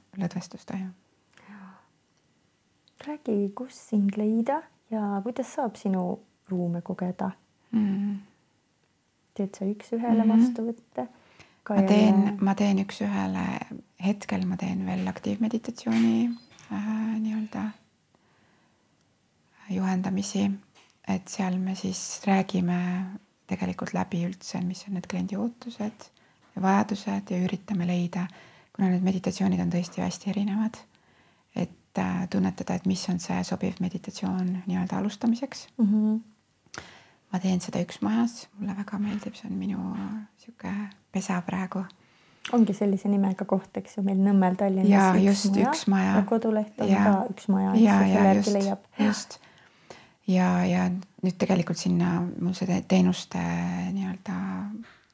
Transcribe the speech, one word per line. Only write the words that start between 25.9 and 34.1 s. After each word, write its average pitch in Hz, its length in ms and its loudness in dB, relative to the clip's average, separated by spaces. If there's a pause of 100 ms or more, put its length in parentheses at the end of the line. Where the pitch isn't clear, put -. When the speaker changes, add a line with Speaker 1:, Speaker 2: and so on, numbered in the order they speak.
Speaker 1:
ja 190 80 -6
vajadused 196 680 0
ja 180 140 -2
üritame 185 420 -2
leida, 180 380 -2 (500)
kuna 190 160 2
need 180 140 2
meditatsioonid 185 540 0
on 175 140 0
tõesti 175 300 -4
hästi 180 280 -6
erinevad, 202 480 -2 (760)
et, - 440 -6
äh, 185 300 -2
tunnetada, 185 460 -2
et 180 100 -6
mis 185 240 0
on 180 100 -2
see 180 240 -4
sobiv 185 360 -4
meditatsioon 185 720 -4 (140)